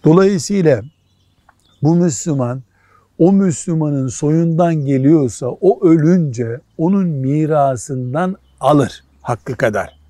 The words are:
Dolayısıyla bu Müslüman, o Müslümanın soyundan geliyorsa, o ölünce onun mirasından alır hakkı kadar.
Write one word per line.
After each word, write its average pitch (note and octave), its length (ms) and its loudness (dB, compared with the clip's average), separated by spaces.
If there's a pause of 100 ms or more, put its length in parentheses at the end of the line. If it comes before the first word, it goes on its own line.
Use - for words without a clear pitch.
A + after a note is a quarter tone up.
Dolayısıyla E3+ 760 2 (1000)
bu D#3 120 2
Müslüman, C3+ 680 -2 (560)
o F3 140 4
Müslümanın D#3 760 -2
soyundan E3 680 0
geliyorsa, C#3 720 0
o G#3 420 0
ölünce D3 720 0 (180)
onun F#3 280 0
mirasından C#3+ 1300 -2 (240)
alır C3+ 440 0 (180)
hakkı A#2+ 340 -8
kadar. G2+ 420 -4 (120)